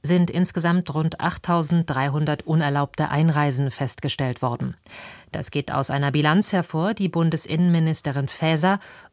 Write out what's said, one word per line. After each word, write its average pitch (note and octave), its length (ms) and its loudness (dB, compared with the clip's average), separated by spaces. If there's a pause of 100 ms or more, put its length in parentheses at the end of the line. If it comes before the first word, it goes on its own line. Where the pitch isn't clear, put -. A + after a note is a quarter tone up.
sind F3 260 4
insgesamt E3+ 640 0
rund D#3+ 260 -2
achttausenddreihundert D3+ 1200 0
unerlaubte D3 680 0
Einreisen C#3+ 640 2
festgestellt C3+ 720 -4
worden. A#2+ 340 -4 (540)
Das - 180 -6
geht C#3+ 220 -4
aus C#3 180 -2
einer C#3 220 0
Bilanz D3+ 420 2
hervor, F3 400 -2
die F#3+ 160 -2
Bundesinnenministerin D#3+ 1200 0
Faeser D#3+ 520 0 (340)